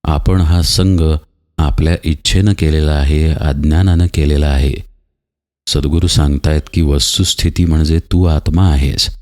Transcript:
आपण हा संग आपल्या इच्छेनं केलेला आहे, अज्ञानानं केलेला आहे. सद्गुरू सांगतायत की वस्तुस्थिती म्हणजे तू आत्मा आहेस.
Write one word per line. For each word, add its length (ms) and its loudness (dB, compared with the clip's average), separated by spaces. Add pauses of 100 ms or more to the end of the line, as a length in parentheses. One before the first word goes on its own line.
आपण 360 0
हा 220 2
संग 380 2 (580)
आपल्या 460 0
इच्छेनं 540 0
केलेला 340 0
आहे, 380 0
अज्ञानानं 840 0
केलेला 320 0
आहे. 280 0 (960)
सद्गुरू 380 0
सांगतायत 560 0 (100)
की 100 0
वस्तुस्थिती 840 -2
म्हणजे 340 0
तू 260 0
आत्मा 460 0
आहेस. 500 -2